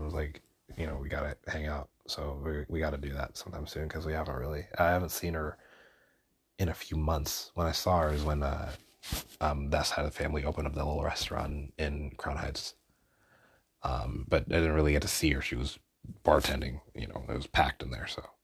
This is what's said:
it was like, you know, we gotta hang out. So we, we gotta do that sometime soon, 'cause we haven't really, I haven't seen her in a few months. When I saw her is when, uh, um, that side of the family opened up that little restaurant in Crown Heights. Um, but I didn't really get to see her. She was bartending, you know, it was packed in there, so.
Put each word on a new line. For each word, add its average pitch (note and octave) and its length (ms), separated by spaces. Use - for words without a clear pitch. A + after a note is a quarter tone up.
it - 20
was D#2 100
like, D2+ 280
you D#2+ 100
know, - 100
we C#2 120
gotta D2 280
hang D2+ 200
out. D2 220
So C#2+ 360
we, D2 240
we D#2+ 120
gotta D2+ 180
do C#2 160
that - 240
sometime D2+ 300
soon, D2+ 200
'cause D#2 180
we D#2 80
haven't D2 220
really, D2 300
I F2 80
haven't F2 240
seen E2+ 240
her D#2 240
in F#2 100
a D#2+ 40
few - 240
months. D#2 560
When E2+ 140
I D#2+ 40
saw F2+ 300
her D2+ 100
is D2 120
when, D2+ 200
uh, D2 280
um, D2 300
that C#2+ 160
side D2 180
of D2 60
the - 60
family D2 280
opened - 220
up C#2+ 80
that - 100
little - 180
restaurant - 720
in D2 400
Crown D2 200
Heights. - 380
Um, - 460
but D#2 140
I - 120
didn't D#2+ 200
really D2+ 180
get D2 80
to - 60
see - 240
her. C2+ 100
She - 140
was B1+ 220
bartending, - 580
you - 120
know, - 200
it - 80
was - 120
packed - 360
in B1+ 80
there, - 160
so. - 160